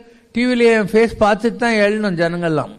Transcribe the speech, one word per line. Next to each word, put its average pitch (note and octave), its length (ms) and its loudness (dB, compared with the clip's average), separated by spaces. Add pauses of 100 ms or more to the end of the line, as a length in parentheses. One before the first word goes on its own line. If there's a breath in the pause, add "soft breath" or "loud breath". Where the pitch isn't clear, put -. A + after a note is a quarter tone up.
(320 soft breath)
டி A#3+ 140 -2
வில B3 120 0
என் A3+ 280 4
face A3 260 2
பார்த்துட்டு G#3+ 440 0
தான் A#3 160 -2
எழணும் G#3 460 0
ஜனங்கள்லாம். E3 600 -2